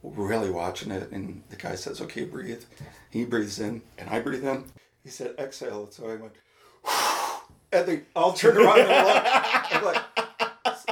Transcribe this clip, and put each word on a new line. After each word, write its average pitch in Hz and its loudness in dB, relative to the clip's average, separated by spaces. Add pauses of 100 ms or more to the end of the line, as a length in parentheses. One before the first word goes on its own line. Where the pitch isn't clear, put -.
really 104 -2
watching 90 -6
it. 95 -8
And 92 -10
the - -20
guy 87 -8
says, - -10
"Okay, - -8
breathe." - -12 (480)
He 117 -2
breathes 110 -2
in, 110 -6 (160)
and 90 -14
I 110 -2
breathe 135 -6
in. 135 -4 (380)
He 135 -20
said, - -10
"Exhale." 123 -10
And 101 -18
so 113 -12
I 113 -8
went, 110 -16 (500)
<sighs> - -4
and 180 2
they 160 -4 (140)
all 175 2
turned 220 6
around 220 10
and 254 6
looked. 247 2
I'm 208 0
like, 190 0 (640)
"S-, - -4